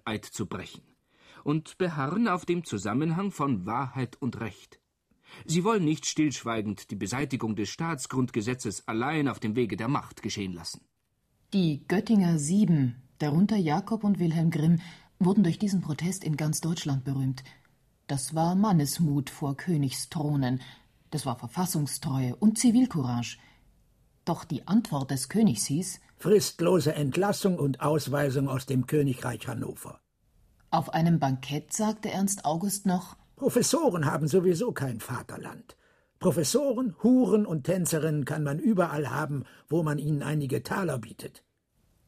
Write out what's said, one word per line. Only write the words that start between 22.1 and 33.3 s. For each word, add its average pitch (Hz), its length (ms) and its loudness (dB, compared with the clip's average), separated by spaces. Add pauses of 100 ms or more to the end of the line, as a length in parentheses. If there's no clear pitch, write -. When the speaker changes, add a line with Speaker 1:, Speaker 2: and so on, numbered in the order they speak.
Speaker 2:
und 220 220 4
Zivilcourage. 160 800 2 (840)
Doch 165 200 -2
die - 220 -8
Antwort 151 440 0
des 135 180 -4
Königs 196 380 2
hieß: 170 340 -4 (160)
Speaker 3:
„Fristlose 170 760 2
Entlassung 175 640 0
und 139 220 0
Ausweisung 143 680 0
aus 131 180 -4
dem 131 200 0
Königreich 135 640 -2
Hannover.“ - 520 -10 (720)
Speaker 2:
Auf 165 240 0
einem 165 240 4
Bankett 143 560 -2
sagte 220 360 -2
Ernst 196 360 -2
August 170 400 -2
noch: 180 320 0 (180)